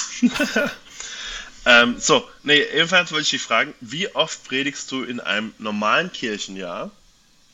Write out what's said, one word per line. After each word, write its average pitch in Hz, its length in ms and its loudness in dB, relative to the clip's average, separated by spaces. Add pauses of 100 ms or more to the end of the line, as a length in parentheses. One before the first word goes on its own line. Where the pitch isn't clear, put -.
(220)
<laughs> 240 100 4 (1300)
Ähm, 120 320 8
so, 135 240 4 (200)
nee, 147 200 4 (120)
jedenfalls 170 360 2
wollte 156 120 -2
ich - 80 0
dich 131 100 -2
fragen, 123 400 0
wie 131 340 -6
oft 156 320 -2
predigst 139 460 -4
du 131 100 -4
in 120 160 -8
einem 107 400 -4
normalen 107 540 0
Kirchenjahr 101 760 -8 (640)